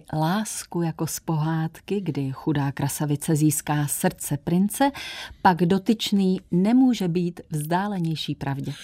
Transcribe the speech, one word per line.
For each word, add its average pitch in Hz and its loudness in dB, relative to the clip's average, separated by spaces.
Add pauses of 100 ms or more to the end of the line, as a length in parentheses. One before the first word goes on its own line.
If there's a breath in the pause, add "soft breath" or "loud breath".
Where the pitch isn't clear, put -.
(140)
lásku 175 -2
jako 160 -2
z - -6
pohádky, 160 -2
kdy 143 -4
chudá 143 -2
krasavice 147 -2
získá 147 2
srdce - -2
prince, 202 2 (500 loud breath)
pak 185 6
dotyčný 190 2 (100)
nemůže 220 4
být 175 -2
vzdálenější 165 -2
pravdě. 139 -6 (100)